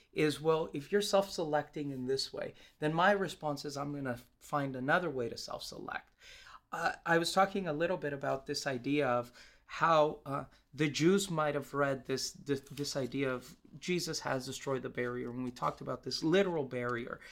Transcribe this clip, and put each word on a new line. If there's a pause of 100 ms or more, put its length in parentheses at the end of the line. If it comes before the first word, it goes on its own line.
(120)
is,
"Well,
if
you're
self-selecting
in
this
way, (240)
then
my
response
is
I'm
gonna (220)
find
another
way
to
self-select." (560)
Uh, (120)
I
was
talking
a
little
bit
about
this
idea
of (340)
how,
uh, (300)
the
Jews
might
have
read
this,
this, (100)
this
idea
of (240)
Jesus
has
destroyed
the
barrier,
when
we
talked
about
this
literal
barrier (140)